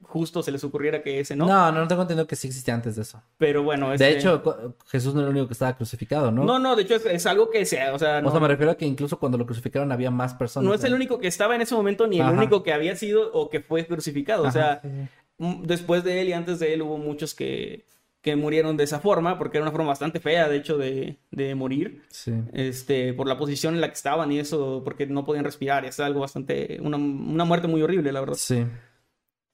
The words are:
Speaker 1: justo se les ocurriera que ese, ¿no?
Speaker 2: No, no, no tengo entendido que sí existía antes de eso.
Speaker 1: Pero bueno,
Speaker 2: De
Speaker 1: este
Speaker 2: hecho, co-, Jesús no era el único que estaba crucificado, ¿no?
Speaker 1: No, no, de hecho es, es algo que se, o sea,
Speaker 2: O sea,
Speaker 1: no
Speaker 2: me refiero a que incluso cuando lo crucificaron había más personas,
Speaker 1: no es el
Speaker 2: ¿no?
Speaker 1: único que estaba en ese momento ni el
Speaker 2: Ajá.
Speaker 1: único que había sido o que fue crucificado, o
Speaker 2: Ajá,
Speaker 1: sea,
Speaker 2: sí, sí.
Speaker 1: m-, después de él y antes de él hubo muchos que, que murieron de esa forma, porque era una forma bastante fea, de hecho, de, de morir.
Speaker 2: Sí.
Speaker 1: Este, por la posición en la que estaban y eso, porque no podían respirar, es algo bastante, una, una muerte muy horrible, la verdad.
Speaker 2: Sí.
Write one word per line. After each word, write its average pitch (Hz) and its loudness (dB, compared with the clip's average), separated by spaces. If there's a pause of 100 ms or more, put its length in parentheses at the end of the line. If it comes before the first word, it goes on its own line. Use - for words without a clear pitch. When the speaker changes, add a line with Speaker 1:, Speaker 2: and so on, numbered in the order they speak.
Speaker 1:
justo 165 -4
se 151 -4
les 139 -4
ocurriera 147 -2
que 139 -4
ese, 143 -4
¿no? 156 2
Speaker 2:
No, 185 6
no, 160 0
no 160 0
tengo 175 2
entendido 160 0
que - -6
sí - -6
existía 131 -4
antes 117 -4
de 110 -6
eso. 110 -14 (160)
Speaker 1:
Pero 147 4
bueno, 143 0
Speaker 2:
De 135 0
Speaker 1:
este 135 8
Speaker 2:
hecho, 156 4
co-, 120 -2 (100)
Jesús 135 -2
no 147 2
era 143 0
el 139 0
único 135 0
que 123 -10
estaba 127 -2
crucificado, 120 -2
¿no? 123 4
Speaker 1:
No, 254 4
no, 262 2
de 208 4
hecho 226 0
es, 220 2
es 175 0
algo 208 4
que 220 2
se, 170 0 (120)
o 139 -2
sea, 151 2
Speaker 2:
O - 0
sea, - -
Speaker 1:
no 147 2
Speaker 2:
me 156 4
refiero 143 4
a 165 -2
que 160 -4
incluso 143 -2
cuando 123 0
lo 117 -2
crucificaron 123 -4
había 127 0
más 123 -2
personas, 139 0
Speaker 1:
no 202 4
es - -2
el 254 2
Speaker 2:
¿no? 254 2
Speaker 1:
único 262 -2
que 247 -4
estaba 208 0
en 233 0
ese 233 -2
momento 208 2
ni 202 2
el 131 4
Speaker 2:
Ajá. - 4
Speaker 1:
único 208 4
que 170 0
había 160 0
sido 214 0
o 151 0
que 147 -4
fue 165 -2
crucificado, 160 -2
o - 2
Speaker 2:
Ajá, 127 2
Speaker 1:
sea, 147 2
Speaker 2:
sí, 143 -10
sí. - -12
Speaker 1:
m-, 175 -4
después 175 2
de 180 0
él 190 0
y 175 0
antes 170 -4
de 160 2
él 160 0
hubo 151 -4
muchos 147 -6
que, - -8 (380)
que 151 0
murieron 156 2
de 147 4
esa 147 -2
forma, 180 2
porque 147 -4
era 151 0
una 156 -2
forma 160 0
bastante 156 -2
fea, 160 2
de 147 2
hecho, 147 -2
de, 135 -4 (120)
de 135 -4
morir. 135 -4
Speaker 2:
Sí. - -10 (220)
Speaker 1:
Este, 127 -2
por 135 -4
la 131 0
posición 147 -2
en 165 0
la 160 0
que - -14
estaban 147 0
y 143 0
eso, 143 -4
porque 139 -6
no 139 -4
podían 147 0
respirar, 139 -2
es 131 -8
algo 143 0
bastante, 139 -6
una, 147 -2
una 147 -2
muerte 170 2
muy 160 2
horrible, 156 2
la 135 -4
verdad. 139 -4
Speaker 2:
Sí. 120 0 (920)